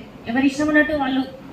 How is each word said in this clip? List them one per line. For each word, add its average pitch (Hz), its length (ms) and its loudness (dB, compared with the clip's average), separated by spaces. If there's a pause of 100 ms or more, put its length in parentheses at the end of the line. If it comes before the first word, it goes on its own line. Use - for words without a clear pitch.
(280)
ఎవరి 262 180 2
ఇష్టం 302 220 0
ఉన్నట్టు 302 280 4
వాళ్ళు, 262 280 0 (280)